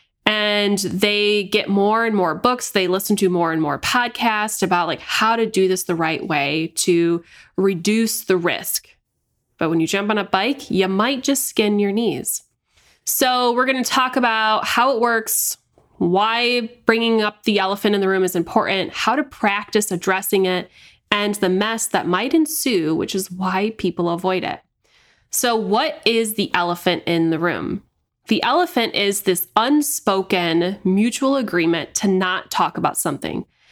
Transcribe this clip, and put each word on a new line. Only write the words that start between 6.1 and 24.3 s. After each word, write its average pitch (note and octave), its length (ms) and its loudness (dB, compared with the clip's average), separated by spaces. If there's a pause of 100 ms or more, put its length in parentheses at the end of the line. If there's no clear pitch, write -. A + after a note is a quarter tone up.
way D#3 500 -2
to E3+ 460 2 (340)
reduce G3 680 0
the F#3+ 120 2
risk. E3+ 520 -4 (720)
But E3 100 0
when E3 100 2
you D#3+ 60 2
jump G3+ 240 0
on A3 80 2
a G3+ 60 0
bike, G#3 480 -2
you F#3 160 2
might A3+ 340 0
just C#4 240 0
skin G#3 320 0
your G3+ 140 2
knees. G3 500 -2 (640)
So B3 480 0
we're B3+ 140 0
gonna C4 160 -2
talk C4 320 0
about A3 500 2
how B3+ 300 2
it A3 40 -2
works, A3+ 580 -2 (400)
why A3+ 720 0 (160)
bringing A3+ 340 2
up G#3+ 220 -4
the G3+ 160 2
elephant G3+ 340 0
in G3+ 80 2
the F#3+ 80 2
room F#3+ 140 2
is F3+ 120 -2
important, F3+ 580 0
how A3+ 220 0
to C#4+ 80 0
practice G#3+ 680 -2
addressing F#3+ 560 0
it, F3+ 240 -2 (400)
and G#3 240 0
the G3 140 0
mess G#3 360 0
that - 220 -2
might F#3+ 260 0
ensue, G#3+ 600 0
which - 180 -2
is F#3+ 160 -4
why F#3+ 480 -2
people F3 320 -2
avoid F3+ 340 -2